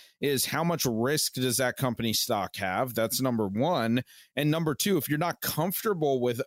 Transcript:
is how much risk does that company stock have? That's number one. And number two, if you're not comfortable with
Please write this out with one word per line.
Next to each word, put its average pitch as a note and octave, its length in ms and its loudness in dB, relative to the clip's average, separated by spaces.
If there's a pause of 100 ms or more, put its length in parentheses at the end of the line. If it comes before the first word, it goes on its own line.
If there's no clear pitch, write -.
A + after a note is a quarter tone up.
(180)
is C3+ 280 0
how D3+ 180 -2
much E3+ 220 0
risk B2+ 480 0
does B2+ 240 0
that B2+ 180 0
company A#2 380 0
stock G2+ 420 0
have? G2+ 380 -2
That's A2+ 260 0
number A#2+ 260 2
one. A#2+ 580 0 (300)
And D3 160 2
number D#3 240 0
two, G3+ 220 2
if C#3 100 0
you're D3 120 0
not E3+ 240 -2
comfortable D#3 800 0
with A#2+ 240 0